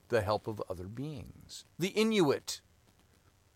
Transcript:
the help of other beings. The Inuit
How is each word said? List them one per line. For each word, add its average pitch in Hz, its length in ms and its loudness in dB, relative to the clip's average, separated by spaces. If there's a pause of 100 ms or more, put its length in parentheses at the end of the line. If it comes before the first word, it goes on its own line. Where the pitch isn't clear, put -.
the 113 120 4
help 104 260 0
of 107 220 -6
other 90 180 -10
beings. 127 760 -12 (140)
The 185 120 0
Inuit 202 720 2 (960)